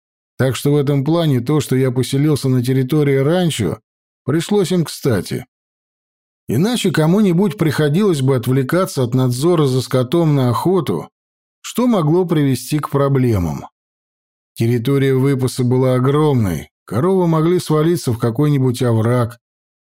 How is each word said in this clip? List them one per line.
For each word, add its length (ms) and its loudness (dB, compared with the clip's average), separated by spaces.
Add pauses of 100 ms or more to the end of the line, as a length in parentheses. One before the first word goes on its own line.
(360)
так 200 0
что 160 0
в 40 2
этом 280 0
плане 340 0
то, 220 0
что 160 -2
я 160 0
поселился 560 0
на 160 0
территории 540 0
ранчо, 600 0 (460)
пришлось 480 0
им 120 2
кстати. 600 -4 (1000)
Иначе 420 0
кому-нибудь 680 2
приходилось 680 0
бы 120 2
отвлекаться 680 0
от 100 -2
надзора 520 2
за 160 0
скотом 520 0
на 160 2
охоту, 600 -2 (500)
что 260 -4
могло 380 2
привести 560 -2
к 100 -6
проблемам. 760 0 (880)
Территория 580 0
выпаса 500 0
была 320 2
огромной, 720 0 (160)
коровы 400 0
могли 320 2
свалиться 560 0
в 40 -4
какой-нибудь 640 0
овраг, 560 0 (440)